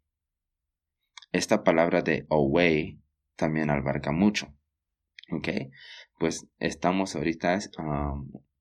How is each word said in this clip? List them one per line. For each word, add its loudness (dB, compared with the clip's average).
Esta 0
palabra 4
de 0
away 2
también 0
abarca -2
mucho, 2
¿ok? -4
Pues -4
estamos -2
ahorita... 0
Um, -4